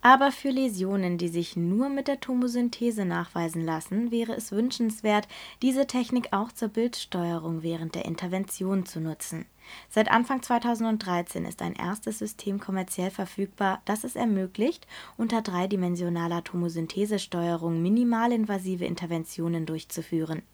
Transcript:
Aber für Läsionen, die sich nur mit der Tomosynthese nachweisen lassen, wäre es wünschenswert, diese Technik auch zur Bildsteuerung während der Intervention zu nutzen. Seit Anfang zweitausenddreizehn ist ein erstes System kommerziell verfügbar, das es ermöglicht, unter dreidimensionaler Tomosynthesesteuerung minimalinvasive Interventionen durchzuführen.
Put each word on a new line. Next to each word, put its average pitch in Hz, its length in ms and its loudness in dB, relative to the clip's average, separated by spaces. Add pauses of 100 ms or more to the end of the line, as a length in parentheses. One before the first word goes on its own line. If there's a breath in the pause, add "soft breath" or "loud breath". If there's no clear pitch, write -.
Aber 262 280 10
für 277 200 -2
Läsionen, 196 680 2
die 175 80 0
sich 170 300 -2
nur 190 320 2
mit 277 180 -2
der 277 140 0
Tomosynthese 240 840 0
nachweisen 170 600 -2
lassen, 185 480 -2
wäre 226 240 0
es 220 160 -8
wünschenswert, 214 720 0 (360 loud breath)
diese 269 260 4
Technik 247 420 0
auch 208 220 0
zur - 160 -4
Bildsteuerung 170 960 -2
während 165 320 -4
der - 80 -4
Intervention 185 840 -2
zu - 140 -6
nutzen. 160 460 -6 (440 loud breath)
Seit 220 180 4
Anfang 247 360 4
zweitausenddreizehn 220 1000 0
ist - 160 -8
ein 175 140 -2
erstes 214 460 -4
System 202 400 -4
kommerziell 190 500 -2
verfügbar, 196 760 -2
das 214 200 -2
es 254 100 -6
ermöglicht, 208 720 0 (300 loud breath)
unter 226 260 0
dreidimensionaler 175 1000 0
Tomosynthesesteuerung 170 1400 0
minimalinvasive 214 1040 2
Interventionen 165 800 -2
durchzuführen. 160 760 -4 (120)